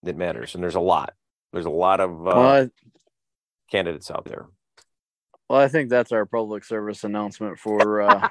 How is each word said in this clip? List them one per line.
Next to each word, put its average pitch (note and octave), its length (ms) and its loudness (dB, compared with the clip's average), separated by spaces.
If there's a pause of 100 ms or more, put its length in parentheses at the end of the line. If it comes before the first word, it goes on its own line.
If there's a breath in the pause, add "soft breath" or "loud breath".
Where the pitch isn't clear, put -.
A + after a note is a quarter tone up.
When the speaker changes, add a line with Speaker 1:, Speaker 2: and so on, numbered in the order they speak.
Speaker 1:
It E2+ 140 -8
matters. E2 380 -6
And F2 80 -8
there's F2 120 -4
a F#2+ 40 2
lot. F2 340 0 (400)
There's F2 120 -6
a E2+ 40 -4
lot F2+ 300 2
of, F2 280 -2
uh, F#2 60 0
Speaker 2:
Well, C3 300 6
I B2+ 60 -4 (1000)
Speaker 1:
candidates F2 400 -4
out - 160 -8
there. - 220 -16 (1000)
Speaker 2:
Well, C3 100 4
I C#3 80 6
think C#3 220 0
that's B2 240 2
our G#2+ 120 2
public G#2+ 380 -6
service G#2+ 400 -8
announcement G#2 560 -6
for, G#2+ 420 2
uh, G2+ 280 0